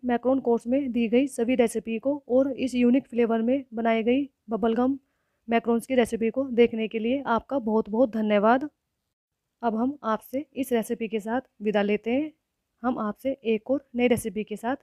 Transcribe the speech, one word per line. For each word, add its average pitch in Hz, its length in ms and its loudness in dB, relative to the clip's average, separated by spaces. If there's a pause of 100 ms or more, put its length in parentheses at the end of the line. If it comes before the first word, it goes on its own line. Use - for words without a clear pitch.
मैकरोन 247 360 0
कोर्स 233 260 0
में 262 260 0
दी 233 160 0
गई 254 200 4
सभी 240 280 -2
रेसिपी 226 440 0
को 277 300 -2
और 269 220 4
इस 240 220 -4
यूनिक 247 320 4
फ्लेवर 226 360 0
में 254 220 0 (100)
बनाई 226 280 0
गई 262 260 2 (220)
बबल 226 240 0
गम 262 240 0 (500)
मैकरोन्स 233 380 0
की 262 80 -4
रेसिपी 226 360 2
को 262 140 -4 (100)
देखने 226 340 2
के 226 100 -6
लिए 247 300 -2
आपका 233 320 -2
बहुत 214 300 0
बहुत 220 220 2
धन्यवाद। 220 560 2 (960)
अब 233 140 -2
हम 262 280 -2
आपसे 220 400 -4 (100)
इस - 180 -4
रेसिपी 226 360 -2
के 214 120 -4
साथ 226 200 -4 (220)
विदा 208 200 0
लेते 208 300 -2
हैं। 302 180 -2 (520)
हम 247 180 -2
आपसे 220 360 -6 (100)
एक 220 240 -2
और 277 140 -2 (100)
नई 247 140 2
रेसिपी 214 360 -2
के 214 120 -8
साथ 247 260 -6